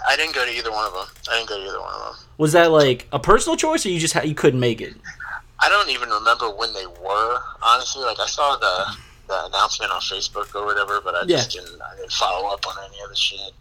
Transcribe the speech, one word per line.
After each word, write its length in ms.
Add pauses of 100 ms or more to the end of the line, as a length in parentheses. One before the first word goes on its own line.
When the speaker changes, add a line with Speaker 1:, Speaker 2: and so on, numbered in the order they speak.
(100)
Speaker 1:
I 60
didn't 180
go 100
to 60
either 200
one 160
of 60
'em. 140 (240)
I 80
didn't 100
go 80
to 100
either 140
one 140
of 140
'em. 60 (220)
Speaker 2:
Was 160
that, 200
like, 380
a 80
personal 380
choice, 300
or 20
you 120
just 120
ha-, 100
you 120
couldn't 260
make 220
it? 120 (640)
Speaker 1:
I 100
don't 180
even 220
remember 400
when 240
they 120
were, 520 (240)
honestly. 420
Like, 160
I 60
saw 300
the, 300 (420)
the 180
announcement 460
on 100
Facebook 520
or 120
whatever, 340
but 140
I 100
just 300
Speaker 2:
Yeah. 80
Speaker 1:
didn't, 180
I 160
didn't 160
follow 360
up 200
on 60 (120)
any 160
of 60
the 80
shit. 440